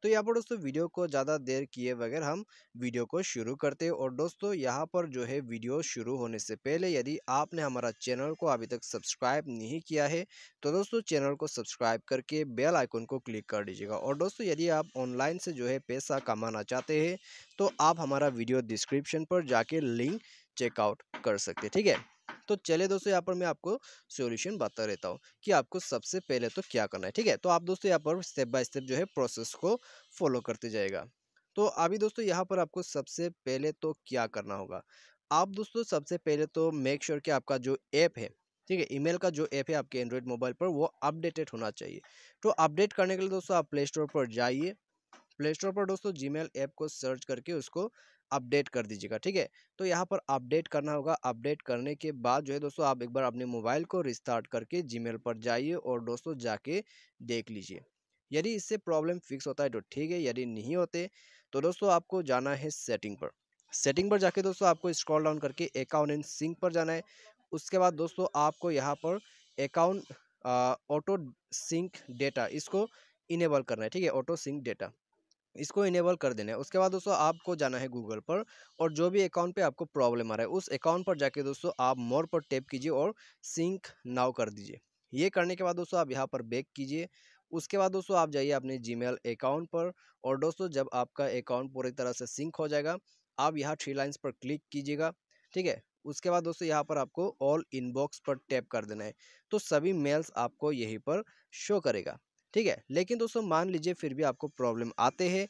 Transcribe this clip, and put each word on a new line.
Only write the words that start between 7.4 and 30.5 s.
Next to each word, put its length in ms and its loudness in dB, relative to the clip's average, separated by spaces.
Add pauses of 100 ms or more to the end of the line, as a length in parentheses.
हमारा 280 0 (100)
चैनल 340 -2
को 120 -2
अभी 200 2
तक 180 -6
सब्सक्राइब 680 -2
नहीं 380 -6
किया 180 2
है 180 0 (380)
तो 100 0
दोस्तों 300 0
चैनल 320 2
को 140 -6
सब्सक्राइब 600 -2
करके 360 -2 (100)
बेल 220 4
आइकन 280 0
को 140 -6
क्लिक 300 -8
कर 160 -2
दीजिएगा। 320 -6
और 200 -2
दोस्तों 280 -2
यदि 240 0
आप 280 2
ऑनलाइन 420 0
से 140 -6
जो 140 -4
है 120 0
पैसा 420 -2
कमाना 420 -2
चाहते 380 0
हैं 160 2 (420)
तो 120 4 (100)
आप 200 6
हमारा 300 2
वीडियो 320 2
डिस्क्रिप्शन 600 -2
पर 220 2
जाके 340 2
लिंक 400 0 (360)
चेकआउट 460 0 (220)
कर 140 2
सकते 220 -6
हैं, 140 -4
ठीक 120 4
है। 100 6 (520)
तो 100 2
चलिए 300 2
दोस्तों 220 0
यहाँ 120 4
पर 120 -2
मैं 120 0
आपको 320 -2 (320)
सॉल्यूशन 480 -4
बताता 260 -2
रहता 240 -4
हूँ 100 -6 (260)
कि 80 2
आपको 280 4
सबसे 400 -4
पहले 280 0
तो 220 -6
क्या 160 2
करना 200 -6
है, 60 -6
ठीक 140 0
है। 100 4
तो 120 -2
आप 140 4
दोस्तों 260 -2
यहाँ 120 4
पर 240 -2
step 280 -2
by 120 2
step 180 -6
जो 140 -2
है 100 2
प्रोसेस 480 -4
को 260 0 (380)
फॉलो 240 2
करते 280 -6